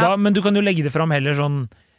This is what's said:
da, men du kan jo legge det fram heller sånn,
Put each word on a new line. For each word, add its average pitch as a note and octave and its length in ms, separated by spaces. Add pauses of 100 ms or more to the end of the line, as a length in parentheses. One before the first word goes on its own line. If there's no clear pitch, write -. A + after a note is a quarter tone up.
da, G3 60
men G3+ 160
du G3 100
kan G3+ 120
jo G3+ 80
legge F#3 200
det C#3+ 100
fram D#3+ 180
heller C#3+ 240
sånn, C#3+ 340 (300)